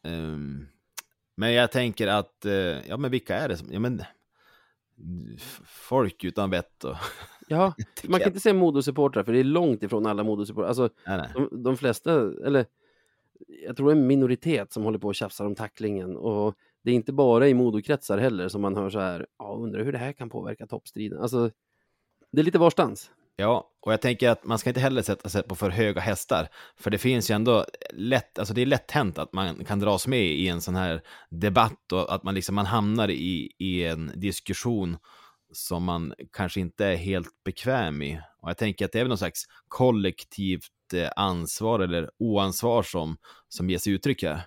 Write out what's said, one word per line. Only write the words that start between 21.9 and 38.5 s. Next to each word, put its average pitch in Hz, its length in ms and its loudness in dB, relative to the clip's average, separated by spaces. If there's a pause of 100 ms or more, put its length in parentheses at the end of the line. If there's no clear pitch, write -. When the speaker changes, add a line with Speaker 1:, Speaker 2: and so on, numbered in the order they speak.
Speaker 2:
det 139 80 4
är 156 40 4
lite 170 140 4
varstans. 151 520 4 (260)
Speaker 1:
Ja, 107 340 0 (100)
och 107 120 0
jag 110 100 2
tänker 123 280 2
att 113 140 0
man 110 140 -2
ska 127 120 -2
inte 123 100 0
heller 131 220 2
sätta 101 260 -4
sig 98 140 -2
på - 120 -8
för 95 160 -2
höga 104 300 0
hästar, 95 480 -2 (280)
för - 140 -4
det 104 80 0
finns 123 320 0
ju 110 40 4
ändå 110 300 4 (280)
lätt, 117 460 -2
alltså, 104 160 -4
det 120 80 2
är 127 40 2
lätt 135 240 0
hänt 107 280 0
att 73 140 -6
man 95 320 -4
kan 101 160 -2
dras 101 260 2
med 127 200 2
i 82 220 2
en 85 120 -2
sån 90 160 -4
här 87 240 -2 (300)
debatt 101 640 0
och 92 220 0
att 98 80 -4
man, 98 120 -4
liksom, 98 200 -4
man 101 120 0
hamnar 104 440 0
i, 82 480 -4
i 90 260 -2
en 80 300 -4
diskussion 95 840 -4 (560)
som 87 320 -6
man 85 300 -2 (180)
kanske 95 280 -4
inte 90 260 -2
är 95 100 2
helt 90 480 -6
bekväm 92 580 -4
i. 76 180 -8 (180)
Och 80 100 -10
jag 85 100 -6